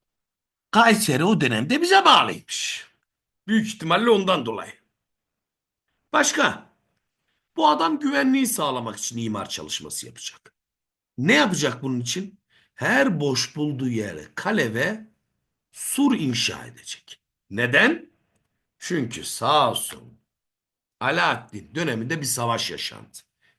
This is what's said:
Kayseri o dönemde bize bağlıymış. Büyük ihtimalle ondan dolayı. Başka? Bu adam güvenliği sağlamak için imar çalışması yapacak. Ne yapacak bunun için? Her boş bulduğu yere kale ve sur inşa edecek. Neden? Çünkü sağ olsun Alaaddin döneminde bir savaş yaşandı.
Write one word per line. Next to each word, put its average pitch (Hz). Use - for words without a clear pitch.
Kayseri 208
o 202
dönemde 147
bize 381
bağlıymış. -
Büyük 214
ihtimalle 185
ondan 185
dolayı. 101
Başka? 285
Bu 320
adam 302
güvenliği 277
sağlamak 127
için -
imar 107
çalışması 76
yapacak. -
Ne 151
yapacak 151
bunun 131
için? 180
Her 208
boş 139
bulduğu 143
yere 101
kale 139
ve 202
sur -
inşa 120
edecek. -
Neden? 139
Çünkü 123
sağ 135
olsun -
Alaaddin 131
döneminde 139
bir 139
savaş 117
yaşandı. 55